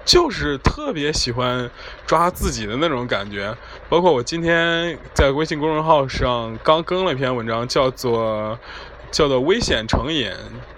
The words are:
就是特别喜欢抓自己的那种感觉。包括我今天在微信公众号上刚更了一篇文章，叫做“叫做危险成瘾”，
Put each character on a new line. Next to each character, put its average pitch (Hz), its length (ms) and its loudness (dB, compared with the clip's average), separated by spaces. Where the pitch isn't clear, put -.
就 349 260 6
是 147 280 -2
特 285 340 -2
别 151 200 -2
喜 143 180 -2
欢 123 400 -2
抓 165 240 4
自 180 200 -2
己 113 160 -6
的 104 120 -4
那 165 100 2
种 123 180 -2
感 104 240 -4
觉。 101 240 -6
包 165 120 4
括 175 120 4
我 123 100 2
今 165 200 -4
天 165 560 0
在 143 160 4
微 143 140 0
信 156 160 -4
公 151 80 0
众 156 160 0
号 151 240 4
上 117 560 -2
刚 160 180 4
更 185 220 -2
了 175 80 0
一 - 20 0
篇 127 200 -2
文 117 120 -4
章， 113 220 -2
叫 131 220 2
做 113 680 -2
“叫 151 180 2
做 131 120 4
危 180 200 2
险 117 260 -2
成 117 240 -2
瘾”， 131 220 -2